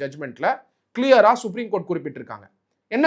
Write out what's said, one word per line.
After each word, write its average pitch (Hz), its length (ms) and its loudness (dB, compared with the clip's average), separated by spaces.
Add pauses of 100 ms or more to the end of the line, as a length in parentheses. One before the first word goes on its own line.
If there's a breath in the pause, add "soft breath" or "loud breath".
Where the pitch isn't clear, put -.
ஜட்ஜ்மெண்ட்ல 139 480 -8 (500)
கிளியரா 240 340 6 (120)
சுப்ரீம் 214 300 -8
கோர்ட் 170 160 -4
குறிப்பிட்டிருக்காங்க. 127 580 -10 (480)
என்ன 294 100 0